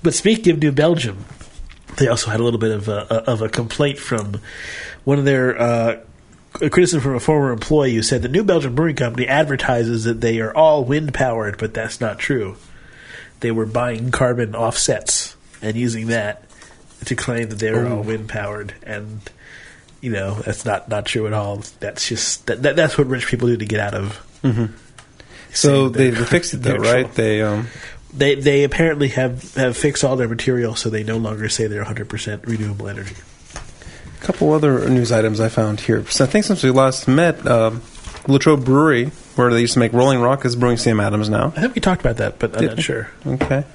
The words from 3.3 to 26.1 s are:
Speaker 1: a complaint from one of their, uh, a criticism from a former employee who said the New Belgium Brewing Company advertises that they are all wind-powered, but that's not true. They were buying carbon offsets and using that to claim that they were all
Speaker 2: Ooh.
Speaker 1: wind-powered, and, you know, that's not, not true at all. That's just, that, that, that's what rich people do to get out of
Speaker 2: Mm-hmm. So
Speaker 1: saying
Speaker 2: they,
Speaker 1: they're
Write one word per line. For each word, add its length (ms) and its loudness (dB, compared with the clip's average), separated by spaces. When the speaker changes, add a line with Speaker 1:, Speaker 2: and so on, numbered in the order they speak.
Speaker 1:
a 80 -2
complaint 500 -2
from 400 -6
one 160 2
of 60 0
their, 360 2
uh, 360 2
a 80 2
criticism 320 4
from 140 0
a 40 -2
former 320 2
employee 440 2
who 80 0
said 180 0
the 80 -4
New 160 2
Belgium 280 2
Brewing 220 2
Company 320 -2
advertises 760 0
that 160 -2
they 180 2
are 160 -4
all 300 6
wind-powered, 720 -2
but 160 -4
that's 260 -8
not 200 -4
true. 360 -4
They 100 -2
were 140 0
buying 460 -2
carbon 440 0
offsets 800 -2
and 140 -4
using 320 -4
that 380 -4
to 140 -4
claim 320 -4
that 100 -10
they 140 -2
were 120 2
all 140 -2
Speaker 2:
Ooh. 40 -6
Speaker 1:
wind-powered, 800 -8
and, 360 -12
you 140 -6
know, 220 -4
that's 280 -6
not, 240 -4
not 180 -4
true 220 -2
at 60 -4
all. 300 -4
That's 260 -6
just, 400 -4
that, 160 -4
that, 140 2
that's 200 2
what 100 4
rich 200 -4
people 220 0
do 80 2
to 80 -4
get 160 -2
out 120 -4
of 320 -6
Speaker 2:
Mm-hmm. 260 0
So 320 4
Speaker 1:
saying 80 0
Speaker 2:
they, 160 4
Speaker 1:
they're 100 -2